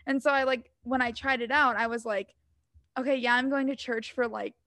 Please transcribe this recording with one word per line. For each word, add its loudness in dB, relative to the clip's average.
And 0
so 4
I, 2
like, -2
when 0
I 0
tried -2
it -6
out, 4
I 0
was -6
like, -4
"Okay, 0
yeah, 2
I'm 0
going 0
to -2
church -6
for, -2
like, -8